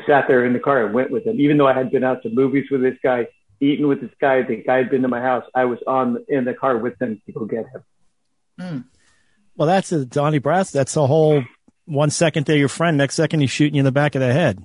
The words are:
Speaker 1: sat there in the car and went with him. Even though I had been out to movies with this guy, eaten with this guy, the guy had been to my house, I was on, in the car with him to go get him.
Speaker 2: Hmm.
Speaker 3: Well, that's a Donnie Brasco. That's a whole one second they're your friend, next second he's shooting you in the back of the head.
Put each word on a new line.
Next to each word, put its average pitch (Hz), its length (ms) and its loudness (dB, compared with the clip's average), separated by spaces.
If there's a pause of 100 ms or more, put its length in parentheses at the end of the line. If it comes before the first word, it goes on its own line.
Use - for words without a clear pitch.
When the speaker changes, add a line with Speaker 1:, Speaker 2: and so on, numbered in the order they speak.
Speaker 1:
sat 139 220 4
there 123 180 4
in 123 80 0
the 120 60 -2
car 135 260 0
and 104 80 -6
went 131 160 0
with 120 160 -4
him. 113 120 -2
Even 147 200 4
though 139 100 4
I 127 60 4
had 127 160 -2
been 131 140 0
out 127 180 -2
to 113 80 -8
movies 131 400 0
with 135 100 0
this 127 220 0
guy, 123 260 -2 (320)
eaten 147 260 0
with 139 140 0
this 117 100 -12 (100)
guy, 131 220 2
the 117 140 -4
guy 127 220 0
had 123 120 0
been 131 120 0
to 131 60 0
my 120 120 -2
house, 127 240 -2 (100)
I 127 120 0
was 120 200 -4
on, 123 420 -2
in 135 160 -2
the 123 100 -4
car 131 240 -2
with 117 220 -6
him 110 260 -6
to 104 60 -20
go 123 120 -10
get 110 220 -8
him. - 180 -20 (760)
Speaker 2:
Hmm. 175 200 -10 (760)
Speaker 3:
Well, 151 120 0
that's 185 240 0
a 143 120 -2
Donnie 143 360 -2
Brasco. 180 320 -2
That's 139 240 -2
a 151 100 2
whole 151 380 2 (400)
one 151 260 0
second 156 360 0
they're 156 100 2
your 139 120 4
friend, 165 280 0
next 139 180 0
second 160 260 0
he's 131 100 0
shooting 147 260 0
you 139 40 2
in 135 40 4
the 131 80 2
back 143 240 0
of 135 40 -2
the 123 120 0
head. 123 320 0